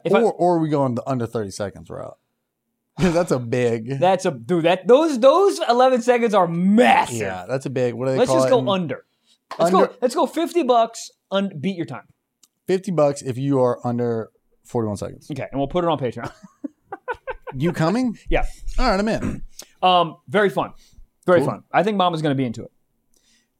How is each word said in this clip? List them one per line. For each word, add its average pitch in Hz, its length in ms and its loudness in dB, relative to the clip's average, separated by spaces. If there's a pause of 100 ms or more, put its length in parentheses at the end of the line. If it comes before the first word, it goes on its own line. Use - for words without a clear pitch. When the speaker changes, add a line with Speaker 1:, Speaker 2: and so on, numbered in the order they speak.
Speaker 1:
If 165 80 0
Speaker 2:
Or, 196 60 4
Speaker 1:
I 233 40 4
Speaker 2:
or 175 360 2
we 160 100 0
go 147 140 2
on 131 120 0
the 127 140 -6
under 123 180 -2
thirty 107 240 -6
seconds 90 400 -10
route. - 280 -14 (380)
<laughs> - 440 -20
'Cause 175 120 2
that's 170 200 0
a 131 80 0
big 120 580 -2
Speaker 1:
That's 180 260 2
a, 185 60 0
dude, 143 360 -4
that, 185 200 0
those, 277 320 4
those 330 500 4
eleven 254 320 4
seconds 233 320 2
are 190 140 4
massive. 185 720 4
Speaker 2:
Yeah, 92 320 -8
that's 135 180 -4
a 143 40 -6
big, 123 240 -2
what 123 120 -6
do 131 60 0
they 131 60 0
Speaker 1:
Let's 240 100 2
Speaker 2:
call 131 100 4
Speaker 1:
just 131 80 4
Speaker 2:
it 127 40 0
Speaker 1:
go 247 100 4
Speaker 2:
in 127 80 -2
Speaker 1:
under. 180 360 -4 (540)
Let's 170 140 2
go, 370 100 6
Speaker 2:
under - 180 0
Speaker 1:
let's 254 140 -2
go 311 120 2
fifty 330 360 -2
bucks, 233 480 0 (200)
un-, 196 200 -2 (100)
beat 185 160 -4
your 165 100 -6
time. 117 200 -14 (600)
Speaker 2:
Fifty 185 240 -2
bucks 147 280 2
if 120 160 -8
you 135 240 0
are 123 240 0
under 120 460 -4 (340)
forty-one 107 320 -4
seconds. 92 340 -12
Speaker 1:
Okay, 127 200 -8
and 131 80 -6
we'll 139 100 -2
put 175 160 -2
it 170 60 0
on 147 80 -2
Patreon. 120 380 -8
<laughs> - 60 -20 (1120)
Speaker 2:
You 160 160 -2
coming? 208 460 -2 (100)
Speaker 1:
Yeah. 165 180 0 (340)
Speaker 2:
All 240 100 2
right, 190 80 0
I'm 214 100 -2
in. - 400 -4
Speaker 1:
<clears throat> - 40 -20 (300)
Um, 175 340 2 (100)
very 196 220 2
fun. 165 240 -4 (540)
Very 175 140 6
Speaker 2:
Cool. 143 100 0
Speaker 1:
fun. 101 200 -10
I 151 120 4
think 208 160 -2
Mama's 170 240 0
gonna 147 120 0
be 135 120 -2
into 110 160 -8
it. - 100 -18 (880)